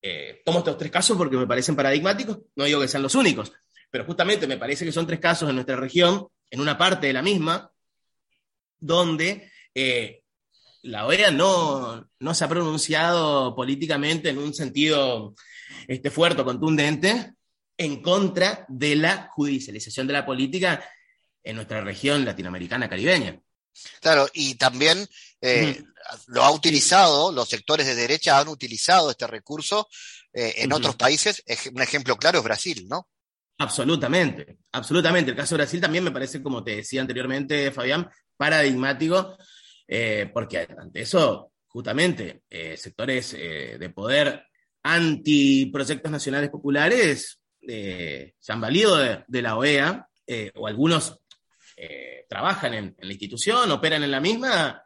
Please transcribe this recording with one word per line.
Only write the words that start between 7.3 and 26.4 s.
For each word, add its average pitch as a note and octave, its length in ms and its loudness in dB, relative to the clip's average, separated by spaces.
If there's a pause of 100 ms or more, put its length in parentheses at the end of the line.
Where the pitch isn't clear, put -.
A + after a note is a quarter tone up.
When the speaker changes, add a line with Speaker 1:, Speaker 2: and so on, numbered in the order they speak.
Speaker 1:
donde, E3+ 720 0 (240)
eh, B2 480 -2 (600)
la G#2+ 220 -6
oea F#3 260 4
no, C#3+ 840 0
no D3 160 -6
se E3 120 0
ha - 20 -2
pronunciado D#3 1040 0
políticamente D3 760 -2
en C3+ 80 -4
un C#3+ 160 -6
sentido, C#3 840 0 (520)
este, C3 220 -6
fuerte E3 320 2
o B2 40 0
contundente D#3 880 0 (440)
en D3 240 -4
contra F#3 680 2
de C#3+ 260 0
la F3 380 0
judicialización C3 720 -4
de C#3+ 60 -2
la C#3+ 120 -2
política C#3 580 -2 (600)
en A2 140 -12
nuestra A2 240 -8
región C3+ 420 0
latinoamericana F#2 680 -6
caribeña. A2+ 480 0 (640)
Speaker 2:
Claro, D3 320 6
y C#3 220 -6
también, C#3+ 500 2 (360)
eh, B2+ 360 2
Speaker 1:
Ujú. - 100 -20 (400)
Speaker 2:
lo B2 160 4